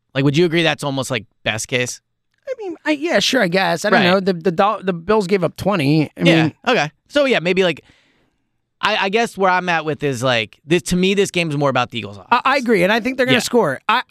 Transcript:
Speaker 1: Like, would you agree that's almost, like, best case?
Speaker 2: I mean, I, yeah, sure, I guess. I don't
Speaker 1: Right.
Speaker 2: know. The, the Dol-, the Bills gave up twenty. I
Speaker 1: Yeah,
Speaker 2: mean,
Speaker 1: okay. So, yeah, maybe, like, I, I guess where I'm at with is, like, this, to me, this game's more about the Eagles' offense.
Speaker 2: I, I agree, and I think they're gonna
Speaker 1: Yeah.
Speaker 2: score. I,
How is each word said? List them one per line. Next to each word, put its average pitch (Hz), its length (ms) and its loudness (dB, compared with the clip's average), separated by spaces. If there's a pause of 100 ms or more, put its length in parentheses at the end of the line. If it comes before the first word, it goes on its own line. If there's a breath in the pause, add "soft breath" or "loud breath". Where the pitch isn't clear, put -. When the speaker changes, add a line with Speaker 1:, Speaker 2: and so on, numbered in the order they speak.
(160)
Speaker 1:
Like, 135 80 0
would 143 140 2
you 175 80 6
agree 170 180 0
that's 151 220 0
almost, 135 260 -4
like, 117 140 -4 (180)
best 107 240 -4
case? 123 340 -4 (460)
Speaker 2:
I 539 100 -8
mean, 370 280 -10
I, 294 60 0
yeah, 294 280 0
sure, 247 240 0
I 180 60 0
guess. 170 340 -2
I 202 60 0
don't 196 100 4
Speaker 1:
Right. 156 100 2
Speaker 2:
know. 190 100 4
The, 190 140 0
the 175 180 -2
Dol-, 196 300 0
the 185 120 -2
Bills 185 340 0
gave 190 160 0
up - 140 -4
twenty. 156 480 2
I - 40 -12 (140)
Speaker 1:
Yeah, 165 200 6
Speaker 2:
mean, 156 100 0 (120)
Speaker 1:
okay. 160 260 0 (180)
So, 285 160 2
yeah, 233 140 2
maybe, 180 240 0
like, 170 200 -2 (1000 soft breath)
I, 202 200 0
I 202 40 -2
guess 226 280 -2
where 185 120 2
I'm 180 200 0
at 160 160 0
with 151 180 -6
is, 135 180 -4
like, 120 440 -2
this, 170 160 0
to - 160 -2
me, 185 160 2
this 196 180 0
game's 165 240 -2
more 143 140 2
about 127 220 -2
the 120 80 -8
Eagles' 104 180 -10
offense. 233 260 -2
Speaker 2:
I, 269 120 0
I - 20 0
agree, 226 260 2
and 185 80 2
I 233 80 0
think 247 160 -6
they're 254 100 0
gonna 254 120 2
Speaker 1:
Yeah. - 20 2
Speaker 2:
score. 196 480 0
I, 233 240 -2